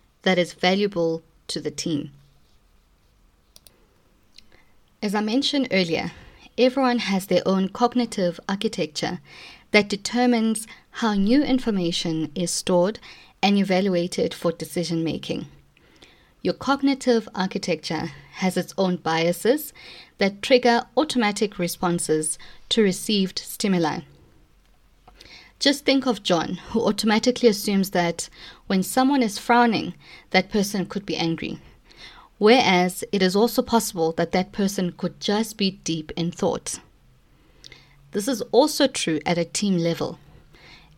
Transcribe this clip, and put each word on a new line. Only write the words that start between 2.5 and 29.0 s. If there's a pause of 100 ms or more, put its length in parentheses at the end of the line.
As
I
mentioned
earlier, (460)
everyone
has
their
own
cognitive
architecture (500)
that
determines (240)
how
new
information
is
stored (420)
and
evaluated
for
decision
making. (960)
Your
cognitive
architecture (220)
has
its
own
biases (460)
that
trigger (100)
automatic
responses (340)
to
received
stimuli. (1600)
Just
think
of
John, (160)
who
automatically
assumes
that (380)
when
someone